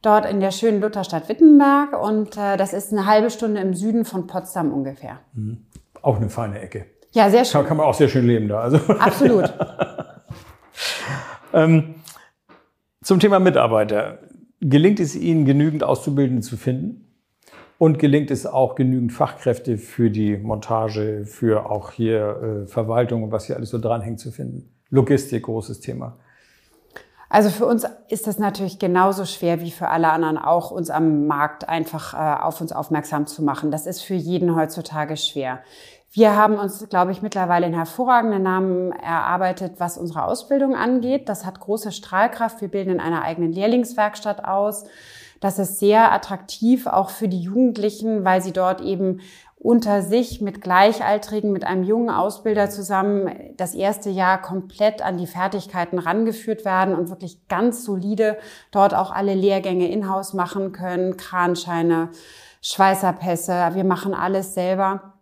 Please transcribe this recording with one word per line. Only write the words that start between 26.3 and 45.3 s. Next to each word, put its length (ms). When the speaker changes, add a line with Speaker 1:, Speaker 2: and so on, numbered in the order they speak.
Speaker 1:
Also 200
für 160
uns 200
ist 180
das 120
natürlich 400
genauso 480
schwer 340
wie 100
für 180
alle 220
anderen 280
auch, 320
uns 200
am 360
Markt 420
einfach, 460
äh, 280
auf 180
uns 120
aufmerksam 540
zu 180
machen. 260
Das 160
ist 140
für 140
jeden 420
heutzutage 600
schwer. 440
Wir 240
haben 240
uns, 300
glaube 240
ich, 80
mittlerweile 460
einen 80
hervorragenden 680
Namen 500
erarbeitet, 840
was 220
unsere 260
Ausbildung 500
angeht. 540
Das 160
hat 160
große 320
Strahlkraft. 720
Wir 60
bilden 240
in 80
einer 220
eigenen 300
Lehrlingswerkstatt 880
aus. 440